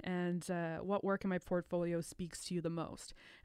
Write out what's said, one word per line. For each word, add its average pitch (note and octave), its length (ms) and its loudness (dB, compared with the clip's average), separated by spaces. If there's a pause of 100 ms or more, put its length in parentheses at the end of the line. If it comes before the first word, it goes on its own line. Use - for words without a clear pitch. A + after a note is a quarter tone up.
And, F3+ 480 0
uh, E3+ 280 0
what G3 240 2
work G3 200 2
in G3 60 2
my F3+ 100 2
portfolio F3 640 2
speaks - 440 -8
to - 80 -4
you F3 80 2
the E3 80 0
most? - 440 -4 (320)